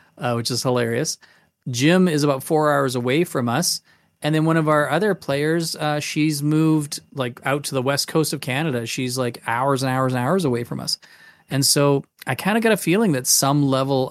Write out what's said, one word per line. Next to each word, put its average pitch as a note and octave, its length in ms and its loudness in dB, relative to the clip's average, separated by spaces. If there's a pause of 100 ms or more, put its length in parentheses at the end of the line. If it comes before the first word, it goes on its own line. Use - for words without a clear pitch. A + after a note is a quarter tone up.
(180)
uh, B2 160 -4
which A#2 180 -4
is A#2 120 -4
hilarious. B2 540 0 (520)
Jim E3 380 4
is D3+ 160 0
about C#3 200 0
four D3+ 280 2
hours C#3 240 2
away B2+ 280 0
from B2+ 260 -2
us. D3+ 320 -2 (400)
And D3+ 120 0
then D#3 120 2
one D#3+ 120 2
of D#3 100 0
our D3 220 2
other F#3 240 0
players, D#3+ 600 -2
uh, D3+ 240 -2
she's D3+ 420 -2
moved, D3+ 580 0 (140)
like, B2 320 -6
out C#3 200 -2
to C3+ 100 -6
the C3 60 0
west C#3 260 -2
coast D#3 260 0
of C#3+ 80 -8
Canada. B2+ 440 -4
She's, B2+ 320 -6
like, B2 280 -4
hours C3 380 0
and C3 60 0
hours B2+ 240 0
and B2 100 -2
hours E3+ 220 0
away A#2+ 180 -2
from - 160 -8
us. - 180 -4 (520)
And C3+ 160 0
so C#3+ 380 2 (220)
I C3 80 -2
kinda G#3 260 0
got A3+ 120 4
a G3+ 60 4
feeling F#3+ 340 2
that B2+ 160 -2
some C#3+ 360 2
level C3+ 480 0